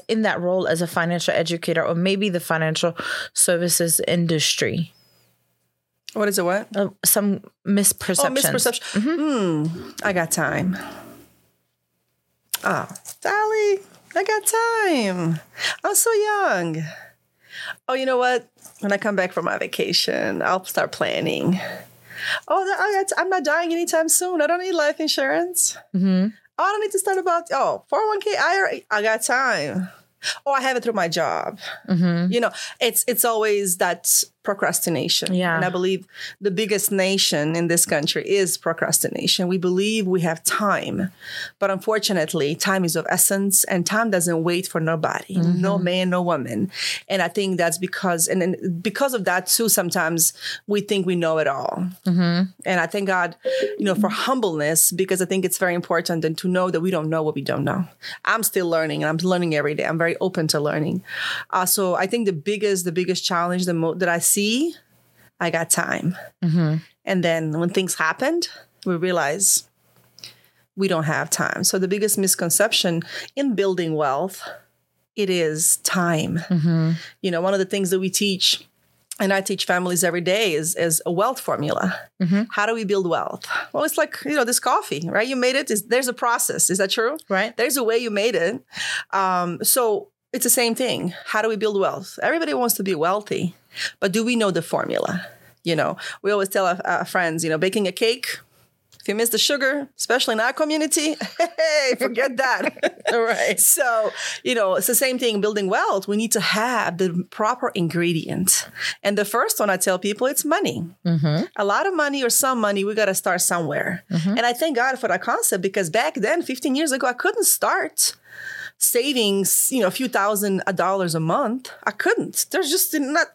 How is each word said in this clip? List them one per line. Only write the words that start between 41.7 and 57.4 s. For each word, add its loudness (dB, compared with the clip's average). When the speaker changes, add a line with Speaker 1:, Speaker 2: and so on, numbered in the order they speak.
Speaker 2:
unfortunately, 0
time 0
is 0
of 0
essence, 2
and 0
time 0
doesn't 2
wait 0
for -2
nobody, -2
no 2
Speaker 1:
Mm-hmm. 0
Speaker 2:
man, 0
no 2
woman. -2
And 0
I 2
think 0
that's 2
because, 0
and, 2
and -2
because 0
of -2
that 0
too, 2
sometimes 2
we 2
think 0
we 2
know 2
it 2
all. -2
Speaker 1:
Mm-hmm. 2
Speaker 2:
And 2
I 0
thank -2
God, 0
you -2
know, 4
for 2
humbleness, 0
because 0
I 2
think 2
it's -4
very 2
important 0
and -2
to -4
know 2
that 0
we 0
don't -2
know 2
what -2
we -4